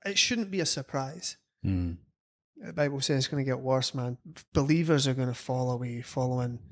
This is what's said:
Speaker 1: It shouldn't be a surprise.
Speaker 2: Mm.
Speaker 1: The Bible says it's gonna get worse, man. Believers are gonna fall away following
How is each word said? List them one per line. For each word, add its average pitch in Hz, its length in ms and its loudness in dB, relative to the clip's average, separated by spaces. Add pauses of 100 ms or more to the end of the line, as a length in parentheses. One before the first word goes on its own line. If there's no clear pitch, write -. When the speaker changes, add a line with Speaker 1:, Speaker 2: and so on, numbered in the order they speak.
Speaker 1:
It 196 140 -4
shouldn't 226 320 2
be 190 100 0
a 156 60 2
surprise. 139 680 -4 (280)
Speaker 2:
Mm. 90 340 0 (580)
Speaker 1:
The - 160 -12
Bible 143 300 0
says 139 160 2
it's 131 100 0
gonna 139 160 -2
get 127 160 0
worse, 131 340 0
man. 123 220 -4 (380)
Believers 151 520 4
are 131 80 4
gonna 127 200 0
fall 127 360 -2
away 120 300 -4
following 127 580 -2 (140)